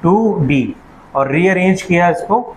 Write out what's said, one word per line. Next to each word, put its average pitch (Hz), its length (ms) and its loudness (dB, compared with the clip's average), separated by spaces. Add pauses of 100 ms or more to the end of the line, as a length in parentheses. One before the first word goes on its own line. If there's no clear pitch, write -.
two 190 160 2 (300)
D। 139 100 2 (540)
और 135 180 0
रीअरेंज 185 500 0
किया 175 280 2
इसको 190 260 -2 (200)